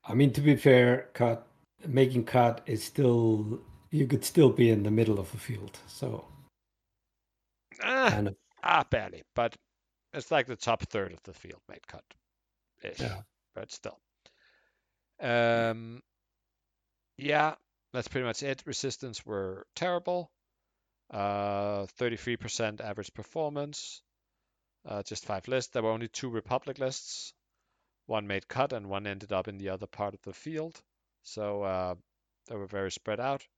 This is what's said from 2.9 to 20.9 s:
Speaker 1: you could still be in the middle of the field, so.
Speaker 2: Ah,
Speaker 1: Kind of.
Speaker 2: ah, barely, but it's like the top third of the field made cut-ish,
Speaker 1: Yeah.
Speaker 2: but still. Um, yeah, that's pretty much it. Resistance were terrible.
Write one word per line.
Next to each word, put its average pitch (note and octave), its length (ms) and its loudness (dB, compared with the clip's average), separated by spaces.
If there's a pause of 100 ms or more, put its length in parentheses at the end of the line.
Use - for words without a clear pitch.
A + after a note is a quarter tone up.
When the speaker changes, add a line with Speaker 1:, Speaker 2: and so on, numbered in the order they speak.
Speaker 1:
you D3 160 2
could C3+ 160 0
still D3 280 8
be A#2 180 6
in G#2 140 4
the G#2 80 2
middle G#2+ 280 4
of F#2 120 -6
the A2 60 -10
field, G#2 400 -10 (100)
so. - 380 -8 (1600)
Speaker 2:
Ah, B3+ 280 4
Speaker 1:
Kind G#2 180 2
of. G2 60 -8 (280)
Speaker 2:
ah, D#3+ 260 6
barely, G2+ 340 -2 (120)
but A#2 220 0 (560)
it's D3 180 -8
like C#3 160 2
the B2 80 -6
top - 280 -2
third G2 280 -4
of E2+ 120 -20
the F#2 100 -18
field - 340 -18
made - 180 -20
cut-ish, - 1160 -18
Speaker 1:
Yeah. G2+ 220 -6 (300)
Speaker 2:
but - 200 -14
still. - 260 -14 (1200)
Um, A#2 840 0 (1160)
yeah, D3+ 380 2 (360)
that's B2 160 -4
pretty B2+ 180 -4
much A#2 180 -4
it. C3+ 220 -4
Resistance C3 600 -8
were F#2+ 500 -6
terrible. F3+ 560 -2 (800)